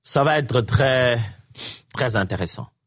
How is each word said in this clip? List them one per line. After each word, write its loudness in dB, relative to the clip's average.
ça 2
va 2
être 0
très, 2
très -2
intéressant. -2